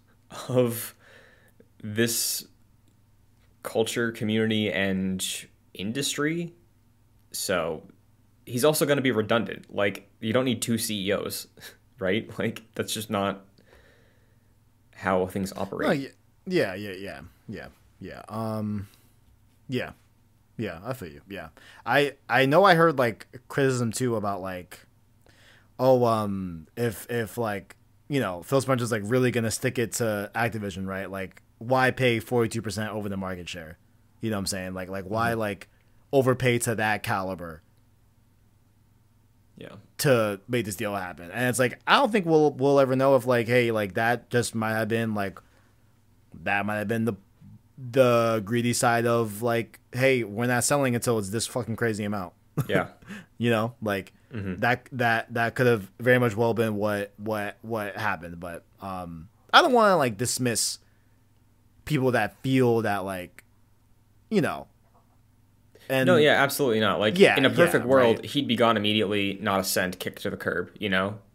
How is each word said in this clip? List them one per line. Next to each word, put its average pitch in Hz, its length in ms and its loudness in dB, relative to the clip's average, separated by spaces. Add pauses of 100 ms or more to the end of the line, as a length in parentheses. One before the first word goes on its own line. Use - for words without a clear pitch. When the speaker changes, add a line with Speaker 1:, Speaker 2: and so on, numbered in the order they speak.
(460)
Speaker 1:
of 120 460 0 (920)
this 113 600 -2 (1200)
culture, 113 480 -2
community, 110 600 0
and 95 540 -2 (480)
industry. 143 800 -4 (760)
So 82 520 -4 (600)
he's 120 180 -4
also 151 220 4
gonna 139 160 2
be 131 100 2
redundant. 107 640 -2
Like, 101 340 -2 (120)
you 113 140 -4
don't 127 120 2
need 117 160 -2
two 117 160 -2
C 107 300 -4
E 101 60 2
Os, - 340 -6 (260)
<laughs> - 260 -20
right? 98 380 -2
Like, 104 240 -4 (140)
that's - 180 -6
just 110 160 -8
not 98 340 -2 (1500)
how 92 320 0
things 95 280 -4
operate. 98 320 -4
Speaker 2:
No, 185 60 4
yeah, 139 160 -4 (360)
yeah, 147 300 0
yeah, 101 180 -10
yeah, 90 280 -12 (260)
yeah, 82 200 -12 (320)
yeah. 78 300 -14
Um, 107 580 -6 (800)
yeah, 117 240 -6 (680)
yeah, 92 260 -8
I 127 100 -8
feel 95 160 -12
you. 71 200 -20
Yeah, 87 200 -14 (360)
I, 139 280 2 (160)
I 127 160 4
know 156 180 6
I 190 120 10
heard, 165 220 4
like, 120 300 0 (200)
criticism 127 440 0
too 120 240 -2
about, 101 260 -2
like, 92 380 -10 (1000)
oh, 127 260 6
um, 98 720 -2
if, 120 360 -4
if, 117 260 -4
like, 104 380 -6 (320)
you 143 120 -2
know, 92 220 -2
Phil 135 200 0
Spencer's, 120 300 0
like, 110 140 -2
really 127 240 2
gonna 113 220 0
stick 127 260 -4
it 113 160 -2
to 104 400 -2
Activision, 104 540 -4
right? 95 240 -6
Like, 95 320 -10 (160)
why 127 320 2
pay 123 280 2
forty-two 113 420 0
percent 107 300 -6
over 104 180 -6
the 98 80 -6
market 92 320 -8
share? 82 280 -14 (440)
You 113 100 -2
know 104 60 -2
what 98 40 -4
I'm 95 60 -4
saying? 92 260 -6
Like, 92 160 -8
like, 95 160 -8
why, 110 260 -2
Speaker 1:
Mm-hmm. 113 80 -2
Speaker 2:
like, 101 280 -4 (460)
overpay 127 460 4
to 117 160 -2
that 107 280 -2
caliber 92 580 -6 (2000)
Speaker 1:
Yeah. - 160 -16 (260)
Speaker 2:
to 110 480 2
make 117 180 -2
this 101 100 -6
deal 104 200 -4
happen? 87 360 -10
And 123 180 -2
it's 117 100 -2
like, 123 280 0
I 190 100 6
don't 254 140 4
think 208 140 0
we'll, 156 260 4
we'll 139 280 4
ever 131 160 4
know 135 200 6
if, 120 100 4
like, 120 220 2
hey, 120 240 4
like, 104 240 -2
that 117 340 0
just 120 260 0
might 110 180 -2
have 110 140 0
been, 113 280 0
like, 98 240 -6 (1040)
that 101 220 -2
might 104 120 -2
have 104 100 -4
been 113 180 0
the, 113 100 -2 (600)
the 117 680 4
greedy 117 280 0
side 117 320 2
of, 117 360 0
like, 117 380 -2 (120)
"Hey, 127 320 2
we're 104 240 -4
not 123 160 0
selling 139 320 2
until 117 240 0
it's 98 100 -4
this 110 180 -4
fucking 113 280 -6
crazy 110 280 -2
amount." 101 300 -6 (220)
<laughs> 120 120 -4
Speaker 1:
Yeah. 95 200 0 (500)
Speaker 2:
You 117 120 0
know, 113 320 0
like, 101 320 -4 (200)
Speaker 1:
Mm-hmm. 95 260 -6
Speaker 2:
that, 117 320 -2
that, 117 440 -2
that 117 200 -2
could 127 120 4
have 110 220 0 (100)
very 123 200 4
much 120 160 2
well 117 180 2
been 110 220 0
what, 101 400 -2
what, 104 460 -6
what 107 340 -6
happened. 87 460 -6
But, 85 240 -12 (160)
um, 90 480 -10 (240)
I 262 80 8
don't 330 100 4
wanna, 214 240 6
like, 123 220 0
dismiss 120 600 -2 (1080)
people 131 260 0
that 110 320 0
feel 127 380 4
that, 101 240 -2
like, 92 400 -10 (840)
you 208 120 2
know. 78 260 -4 (1200)
And 131 200 0
Speaker 1:
No, 180 100 6
yeah, 139 260 6
absolutely 131 380 0
not. 95 180 2
Like, 110 180 2
Speaker 2:
Yeah, 143 200 8
Speaker 1:
in 135 80 4
a 127 40 8
perfect 127 360 4
Speaker 2:
yeah, 120 40 -2
Speaker 1:
world, 123 280 6
Speaker 2:
right. - 80 -10
Speaker 1:
he'd 139 240 -4
be 117 80 2
gone 117 180 6
immediately, 104 640 0
not 98 220 0
a - 20 0
cent, 92 340 -2
kicked - 260 -10
to 101 60 -2
the 95 60 -8
curb, 87 420 -4
you 101 120 -4
know? 98 300 0 (160)